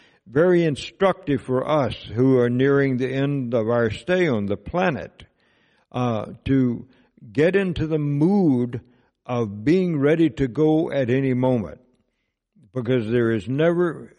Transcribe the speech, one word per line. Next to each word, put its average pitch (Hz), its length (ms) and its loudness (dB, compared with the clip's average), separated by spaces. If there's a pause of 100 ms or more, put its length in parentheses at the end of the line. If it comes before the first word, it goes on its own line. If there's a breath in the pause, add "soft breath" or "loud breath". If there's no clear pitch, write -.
(240 soft breath)
very 170 400 2
instructive 151 800 -2
for 127 260 -2
us 143 280 0
who 127 420 2
are 120 100 2
nearing 135 480 2
the 127 160 -4
end 135 420 -4
of 110 140 0
our 117 220 2
stay 180 380 -2
on 107 180 -2
the 98 100 -2
planet, 170 680 -4 (680)
uh, 117 360 -2 (180)
to 131 420 0 (460 soft breath)
get 156 240 2
into 180 320 -2
the 156 100 -2
mood 143 840 2 (440 soft breath)
of 107 380 -4
being 175 340 2
ready 156 320 2
to 135 160 -2
go 156 460 0
at 135 180 -2
any 131 240 0
moment. 123 460 -2 (920)
Because 120 380 -2
there 117 220 2
is 110 160 -4
never, 156 720 -2